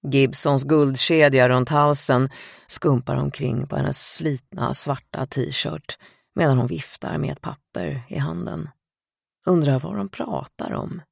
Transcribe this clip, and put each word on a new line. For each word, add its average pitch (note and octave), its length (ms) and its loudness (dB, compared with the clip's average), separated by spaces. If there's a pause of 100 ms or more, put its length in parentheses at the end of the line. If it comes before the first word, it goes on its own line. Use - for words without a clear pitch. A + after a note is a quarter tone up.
Gibsons C3+ 560 2
guldkedja C#3+ 840 4
runt B2+ 200 4
halsen D3 640 2 (360)
skumpar C3 500 0
omkring - 500 -4
på - 100 -8
hennes - 380 -2
slitna D#3 600 -4
svarta C#3+ 520 -6
t-shirt D3 720 -6 (360)
medan C#3 240 4
hon - 80 0
viftar - 520 -8
med D3 140 -4
ett - 80 -12
papper - 680 -10
i - 100 -8
handen. D#3 520 -6 (760)
Undrar C#3+ 340 2
vad A2 160 -8
de G2 120 -6
pratar - 640 -8
om. - 400 -8